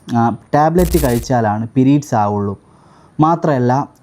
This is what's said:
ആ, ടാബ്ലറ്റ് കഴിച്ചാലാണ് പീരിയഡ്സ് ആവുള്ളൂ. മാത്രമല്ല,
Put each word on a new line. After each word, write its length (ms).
ആ, 200
ടാബ്ലറ്റ് 500
കഴിച്ചാലാണ് 720
പീരിയഡ്സ് 380
ആവുള്ളൂ. 440
മാത്രമല്ല, 680